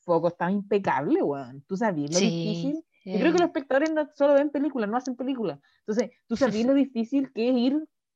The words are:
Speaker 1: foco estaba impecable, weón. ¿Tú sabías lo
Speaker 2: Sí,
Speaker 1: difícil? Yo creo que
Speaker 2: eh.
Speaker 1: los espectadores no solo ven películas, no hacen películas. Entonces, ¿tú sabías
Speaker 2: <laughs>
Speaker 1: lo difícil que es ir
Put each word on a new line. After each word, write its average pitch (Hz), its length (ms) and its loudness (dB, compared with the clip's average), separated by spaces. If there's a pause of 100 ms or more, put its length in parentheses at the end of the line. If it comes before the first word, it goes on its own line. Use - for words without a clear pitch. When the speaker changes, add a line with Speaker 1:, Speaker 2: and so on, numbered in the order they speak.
Speaker 1:
foco 165 280 0
estaba 170 220 -2
impecable, 196 720 0
weón. 139 460 -4
¿Tú 196 80 -4
sabías 175 360 -2
lo 180 60 2
Speaker 2:
Sí, 196 80 4
Speaker 1:
difícil? 170 580 -2 (200)
Yo 190 160 -8
creo 311 120 4
que 349 60 2
Speaker 2:
eh. - 20 4
Speaker 1:
los 339 80 2
espectadores 302 420 0
no 302 240 0
solo 285 200 4
ven 285 160 4
películas, 269 400 -2
no 226 80 -2
hacen 254 180 -6
películas. 233 420 -4 (220)
Entonces, 214 300 -2 (160)
¿tú 233 100 -4
sabías 226 300 0
Speaker 2:
<laughs> - 0 -
Speaker 1:
lo 269 80 4
difícil 269 580 0
que 226 160 0
es 254 80 2
ir 269 320 0 (280)